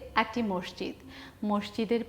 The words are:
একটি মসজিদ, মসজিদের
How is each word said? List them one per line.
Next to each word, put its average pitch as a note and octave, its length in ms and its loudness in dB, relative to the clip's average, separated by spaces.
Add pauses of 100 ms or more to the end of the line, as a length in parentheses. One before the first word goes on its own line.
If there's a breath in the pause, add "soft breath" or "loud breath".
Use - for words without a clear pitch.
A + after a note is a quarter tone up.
(140)
একটি A3+ 280 2
মসজিদ, - 520 -2 (500 loud breath)
মসজিদের G#3 640 2